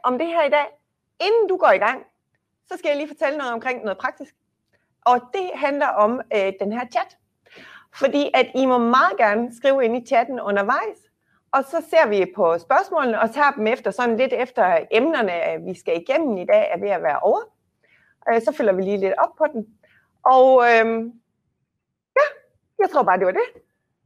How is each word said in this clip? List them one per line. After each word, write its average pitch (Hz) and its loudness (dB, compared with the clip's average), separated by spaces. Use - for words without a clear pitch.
om 254 0
det 320 -2
her 339 0
i 285 0
dag. 294 0
Inden 415 0
du 370 0
går 320 4
i 190 4
gang, 220 -2
så 359 -12
skal 330 -4
jeg 294 0
lige 294 -6
fortælle 302 -6
noget 254 -6
omkring 240 -8
noget 196 -6
praktisk. - -10
Og 247 4
det 370 -6
handler 285 -2
om, 220 0
øh, 196 0
den 202 -4
her 240 -8
chat. 370 -6
Fordi 285 0
at 254 2
I 262 2
må 254 2
meget 247 2
gerne 233 0
skrive 269 0
ind 226 -2
i 240 -10
chatten 254 0
undervejs, 220 -2
og 269 0
så 320 -6
ser 320 4
vi 196 0
på 170 2
spørgsmålene 262 0
og 220 0
tager 285 2
dem 269 -2
efter, 233 -2
sådan 233 -2
lidt 247 0
efter 208 0
emnerne, 208 0
øh, 165 -10
vi 185 -8
skal 170 -4
igennem 262 -2
i 180 -8
dag, 208 2
er 170 -6
ved 202 -4
at 175 -2
være 147 -2
over. 247 0
Øh, 233 2
så 294 -2
følger 233 0
vi 185 -2
lige 196 -2
lidt 190 -2
op - -2
på 311 0
den. 220 -10
Og, 262 6
øhm, 226 0
ja, 587 2
jeg 381 0
tror 311 0
bare, 185 2
det 190 0
var 180 0
det. 453 -2